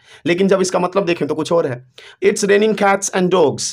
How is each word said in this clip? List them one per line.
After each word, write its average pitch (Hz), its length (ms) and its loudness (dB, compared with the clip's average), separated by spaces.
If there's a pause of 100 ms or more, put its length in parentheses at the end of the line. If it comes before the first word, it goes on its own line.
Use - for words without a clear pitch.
(260)
लेकिन 175 220 0
जब 190 140 2
इसका 185 180 -2
मतलब 180 260 -2
देखें 165 220 -2
तो 151 80 -4
कुछ 151 160 -6
और 165 160 2
है। 127 240 -10 (340)
It's 208 200 2
raining 202 340 2
cats 196 320 0
and 185 180 0
dogs, 156 440 2